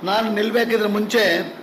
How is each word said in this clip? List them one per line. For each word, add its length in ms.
ನಾನು 260
ನಿಲ್ಬೇಕಿದ್ರೆ 560
ಮುಂಚೆ 760